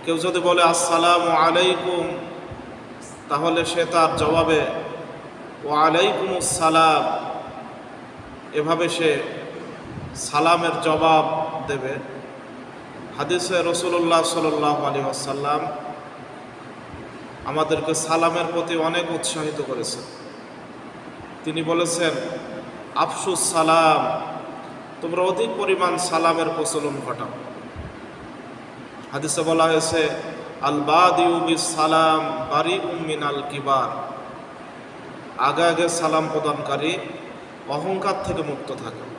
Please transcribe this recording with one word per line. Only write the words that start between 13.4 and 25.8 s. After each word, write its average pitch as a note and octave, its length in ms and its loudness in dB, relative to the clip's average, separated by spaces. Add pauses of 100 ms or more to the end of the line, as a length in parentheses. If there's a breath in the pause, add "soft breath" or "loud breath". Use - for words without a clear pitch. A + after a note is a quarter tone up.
রাসূলুল্লাহ E3+ 600 4
সাল্লাল্লাহু D3+ 600 2
আলাইহি C#3 200 0
ওয়াসাল্লাম C#3+ 600 -2 (1800)
আমাদেরকে D#3 500 0
সালামের E3 580 2
প্রতি E3+ 240 0
অনেক E3 340 0
উৎসাহিত D3+ 560 -4
করেছেন। A#2 360 -6 (1400)
তিনি D#3 180 -2
বলেছেন, E3+ 480 2 (840)
"আফশুস E3 580 0
সালাম", D#3+ 680 4 (800)
তোমরা E3+ 220 0
অধিক F#3+ 360 2
পরিমাণ F3+ 400 2